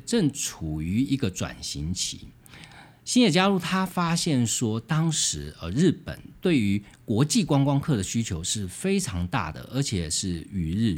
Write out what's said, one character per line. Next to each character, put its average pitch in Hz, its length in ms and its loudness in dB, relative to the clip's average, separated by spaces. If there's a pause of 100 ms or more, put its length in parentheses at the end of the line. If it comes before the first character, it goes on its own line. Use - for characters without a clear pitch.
正 196 260 2
处 - 480 -6
于 90 220 0
一 135 160 0
个 107 100 -2
转 - 360 -6
型 76 280 -6
期。 - 360 -6 (760)
星 - 200 4
野 202 80 6
加 185 160 6
入 202 100 4
他 180 260 0
发 175 320 0
现 143 300 2
说， 110 340 0
当 160 320 0
时， 73 480 -2
呃， 82 120 -4
日 147 200 4
本 - 260 -6 (220)
对 175 200 2
于 101 220 2 (220)
国 117 220 2
际 156 180 2
观 139 220 4
光 139 140 2
客 139 180 0
的 95 60 0
需 117 180 -2
求 85 220 -4
是 101 240 -4
非 196 320 -2
常 87 280 -2
大 87 240 -2
的， 64 220 -12
而 131 80 0
且 90 260 -2
是 85 440 -4
与 85 240 -2
日 110 220 2